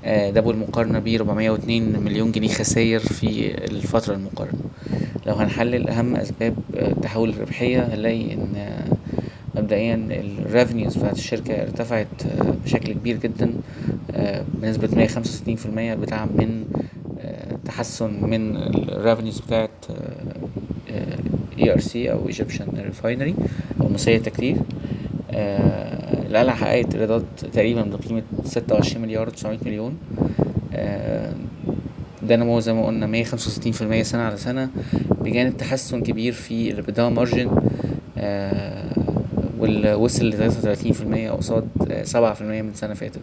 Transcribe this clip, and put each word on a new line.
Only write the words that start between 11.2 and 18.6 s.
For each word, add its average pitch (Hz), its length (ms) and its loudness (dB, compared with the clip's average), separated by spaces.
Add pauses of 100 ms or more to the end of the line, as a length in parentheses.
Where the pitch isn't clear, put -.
ارتفعت، 110 440 0 (200)
آه، - 280 2 (100)
بشكل - 280 0
كبير 113 240 -2
جدا، 117 360 0 (580)
آه، 101 340 -2 (100)
بنسبة 110 420 0
مية 113 100 6
خمسة 117 240 -2
وستين - 260 -4
في 110 100 -8
المية، 110 280 -2
بدعم 107 420 -2
من، 110 280 2 (560)
آه، - 440 -8
تحسن 107 600 -4
من 110 320 0
ال 110 600 2